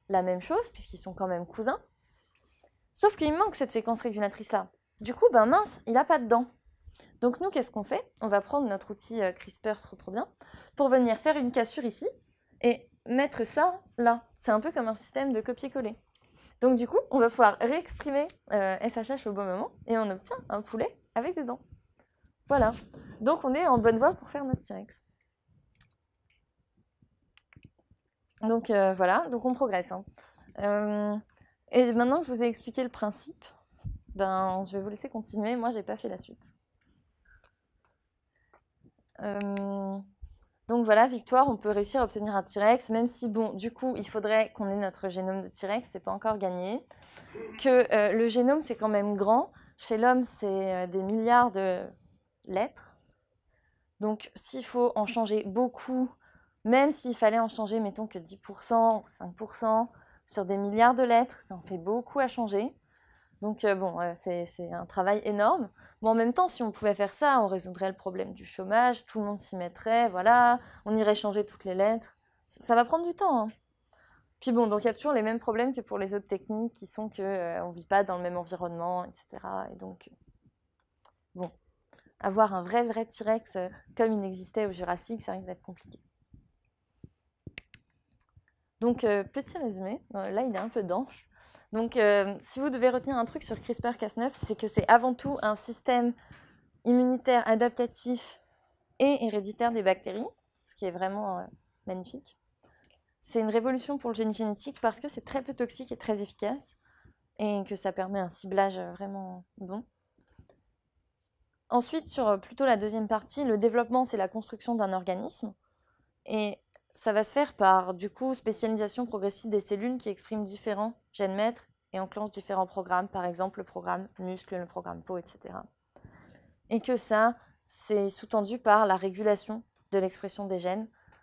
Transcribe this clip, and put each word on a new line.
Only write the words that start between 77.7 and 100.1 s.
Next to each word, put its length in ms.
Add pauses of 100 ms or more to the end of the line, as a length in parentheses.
vit 140
pas 180
dans 140
le 60
même 140
environnement, 680
et 80
cetera. 580
Et 60
donc, 340
euh, 40 (1200)
bon, 160 (680)
avoir 340
un 100
vrai, 200
vrai 220
T-Rex, 500
euh, 140 (280)
comme 160
il 120
existait 420
au 40
Jurassique, 520
ça 80
risque 140
d'être 180
compliqué. 360 (2750)
Donc, 220
euh, 220
petit 320
résumé, 440 (140)
euh, 140
là 140
il 120
est 40
un 100
peu 140
dense. 420 (480)
Donc, 240
euh, 440
si 200
vous 80
devez 200
retenir 280
un 80
truc 180
sur 160
crispr 380
Cas 180
neuf, 180
c'est 240
que 120
c'est 200
avant 240
tout 280
un 140
système 580 (720)
immunitaire 600
adaptatif 960 (580)
et 260
héréditaire 480
des 100
bactéries, 420 (380)